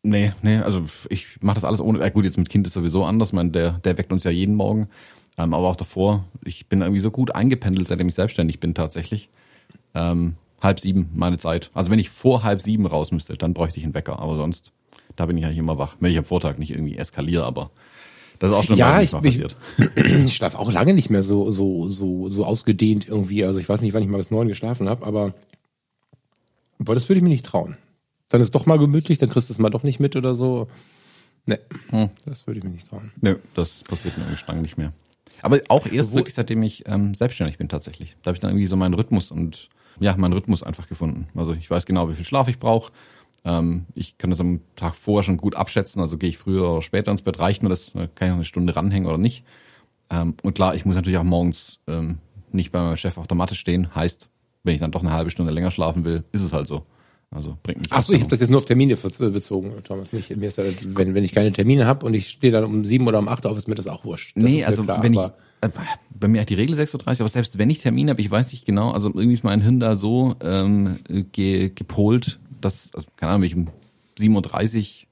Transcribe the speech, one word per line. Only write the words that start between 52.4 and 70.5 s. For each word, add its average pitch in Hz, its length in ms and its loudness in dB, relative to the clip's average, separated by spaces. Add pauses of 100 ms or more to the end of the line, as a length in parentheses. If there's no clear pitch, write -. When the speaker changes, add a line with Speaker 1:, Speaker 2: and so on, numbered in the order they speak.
Speaker 1:
nicht 92 180 -2
bei 87 100 -2
meinem 82 180 0
Chef 90 180 -6
auf 82 100 -12
der 87 100 -2
Matte 85 180 -2
stehen. 87 400 -2
Heißt, 85 340 -4 (340)
wenn 170 120 0
ich 71 60 -2
dann 80 100 -2
doch 82 100 -6
eine 82 120 0
halbe 82 180 -2
Stunde 82 220 -2
länger 87 180 -2
schlafen 82 340 -2
will, 82 280 -2
ist 101 100 -2
es 82 100 -4
halt 76 140 -4
so. 71 180 -10 (480)
Also 76 300 -10
bringt - 160 -8
mich - 120 -6
Speaker 2:
Ach - 120 2
so, - 100 0
ich 185 60 6
hab 117 60 4
Speaker 1:
nicht - 80 0
Speaker 2:
das 123 80 0
jetzt 120 100 2
nur 135 80 6
auf 131 60 0
Termine 127 320 4
verz-, - 240 -8
äh, 110 100 2
bezogen, 98 420 -4 (120)
Thomas. 98 280 -10
Nicht, 110 240 -8
mir 104 120 -4
ist 98 100 -6
halt, 95 400 -6
wenn, 95 160 2
wenn 101 80 2
ich 92 100 -2
keine 107 200 4
Termine 117 340 4
hab 135 160 0
und 117 100 -2
ich 101 160 0
stehe - 240 2
dann 110 120 4
um 107 200 -2
sieben 120 220 2
oder 110 140 4
um 104 80 0
acht 127 180 -4
auf, 107 100 -2
ist 104 120 -8
mir 107 80 -4
das 98 100 -10
auch 87 180 -12
wurscht. - 320 -10
Das 104 60 2
Speaker 1:
Nee, 127 140 6
Speaker 2:
ist 156 60 2
mir - 40 -2
Speaker 1:
also 104 160 2
Speaker 2:
klar, 98 220 -2
Speaker 1:
wenn 117 100 6
ich, 107 60 4
Speaker 2:
aber 92 140 -4 (260)
Speaker 1:
äh, 110 80 0 (420)
bei 101 160 -2
mir 107 140 4
hat 107 100 -2
die 104 40 2
Regel 123 200 0
sechs 151 180 0
Uhr 143 60 -8
dreißig, 123 220 -2
aber 107 80 0
selbst 113 280 -2
wenn 107 140 4
ich 156 80 0
Termine 131 320 2
hab, 120 80 0
ich 101 120 -2
weiß 117 200 2
nicht - 160 -12
genau, 104 240 2
also 104 200 -2
irgendwie 120 240 2
ist 113 100 -2
mein 104 160 2
Hirn 120 180 4
da 113 160 2
so, 113 480 2
ähm, 95 560 2 (320)